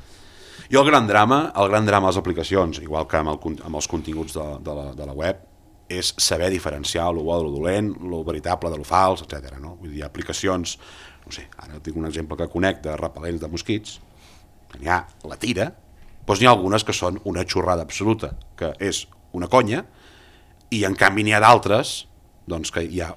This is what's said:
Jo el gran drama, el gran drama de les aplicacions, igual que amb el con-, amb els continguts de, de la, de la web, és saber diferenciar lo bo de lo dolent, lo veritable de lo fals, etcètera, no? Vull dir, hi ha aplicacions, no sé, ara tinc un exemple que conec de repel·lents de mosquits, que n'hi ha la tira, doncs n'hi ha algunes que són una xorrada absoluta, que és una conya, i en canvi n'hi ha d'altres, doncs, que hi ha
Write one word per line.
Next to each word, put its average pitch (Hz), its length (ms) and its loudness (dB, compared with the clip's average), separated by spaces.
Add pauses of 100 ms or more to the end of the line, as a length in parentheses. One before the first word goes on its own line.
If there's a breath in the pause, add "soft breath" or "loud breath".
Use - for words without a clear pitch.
(720 loud breath)
Jo 131 120 8
el 135 40 6
gran 139 200 6
drama, 110 500 4
el 98 120 4
gran 107 180 4
drama 101 220 6
de 92 40 2
les 90 60 0
aplicacions, 82 640 0
igual 76 280 -4
que - 80 0
amb 78 140 0
el 76 100 -6
con-, 80 240 -6
amb 82 100 -10
els 76 140 -6
continguts 78 460 -6
de, 76 280 -8
de 76 120 -8
la, 71 200 -10
de 71 120 -10
la 69 60 -10
web, 82 240 -2 (520)
és 90 300 -4
saber 87 320 0
diferenciar 82 640 -2
lo 80 100 -4
bo 82 140 0
de 82 60 -2
lo 76 60 -4
dolent, 92 520 -2
lo 87 200 -6
veritable 82 480 -4
de 80 60 -6
lo 71 80 -10
fals, 92 380 4
etcètera, 67 360 -12
no? 78 180 -14
Vull 87 140 -16
dir, 73 80 -10
hi 76 40 -8
ha 73 40 -10
aplicacions, - 720 -4 (480 loud breath)
no - 60 -18
sé, - 160 -16 (100)
ara 76 220 -18
tinc 78 160 -10
un 80 100 -4
exemple 78 300 -8
que 82 120 -4
conec 92 340 0
de 76 140 -6
repel·lents 78 440 -8
de 78 80 -10
mosquits, - 520 -8 (680 soft breath)
que - 80 -20
n'hi 67 100 -12
ha 90 180 0 (180)
la 76 120 -12
tira, 117 360 -2 (540)
doncs 101 140 2
n'hi 120 60 6
ha 127 40 10
algunes 104 340 4
que - 80 -2
són 87 320 -2
una 90 220 -4
xorrada 87 360 0
absoluta, 98 540 -2 (200)
que 80 220 -6
és 98 280 -4 (260)
una 87 160 -6
conya, 123 360 4 (840 soft breath)
i 107 140 0
en 95 100 0
canvi 101 300 4
n'hi 107 80 4
ha 104 80 4
d'altres, 110 680 6 (400)
doncs, 82 240 -6
que 85 140 -4
hi 85 160 -6
ha 85 160 -8